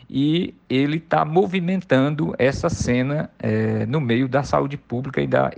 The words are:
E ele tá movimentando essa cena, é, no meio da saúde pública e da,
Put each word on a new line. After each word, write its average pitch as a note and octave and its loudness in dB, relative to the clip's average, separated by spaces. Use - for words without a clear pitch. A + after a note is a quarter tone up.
E D3+ 0
ele C#3+ 0
tá D#3 2
movimentando E3 0
essa C3+ 2
cena, C3 -2
é, A2 0
no C#3+ -2
meio B2 2
da C3 0
saúde C#3+ -2
pública C3 -6
e C#2 -2
da, C2 2